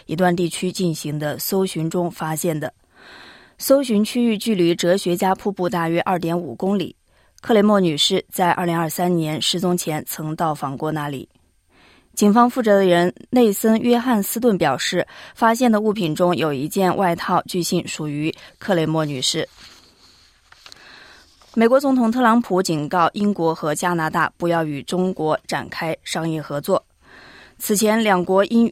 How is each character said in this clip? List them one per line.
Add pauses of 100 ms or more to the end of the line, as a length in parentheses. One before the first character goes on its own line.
一
段
地
区
进
行
的
搜
寻
中
发
现
的。 (840)
搜
寻
区
域
距
离
哲
学
家
瀑
布
大
约
二
点
五
公
里。 (460)
克
雷
默
女
士
在
二
零
二
三
年
失
踪
前
曾
到
访
过
那
里。 (840)
警
方
负
责
人 (140)
内
森·
约
翰
斯
顿
表
示， (280)
发
现
的
物
品
中
有
一
件
外
套，
据
信
属
于 (240)
克
雷
默
女
士。 (2000)
美
国
总
统
特
朗
普
警
告
英
国
和
加
拿
大
不
要
与
中
国
展
开
商
业
合
作。 (720)
此
前，
两
国
因